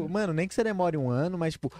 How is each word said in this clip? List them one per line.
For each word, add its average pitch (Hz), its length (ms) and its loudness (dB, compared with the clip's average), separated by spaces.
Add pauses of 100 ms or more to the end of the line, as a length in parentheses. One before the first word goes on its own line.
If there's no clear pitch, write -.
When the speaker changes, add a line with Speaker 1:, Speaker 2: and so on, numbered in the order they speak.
Speaker 1:
velho. 156 100 -2
Speaker 2:
mano, 196 240 0
nem 170 120 2
que - 80 -8
você 240 80 2
demore 180 360 2
um 131 120 0
ano, 165 280 0
mas, 160 160 0
tipo, - 260 -4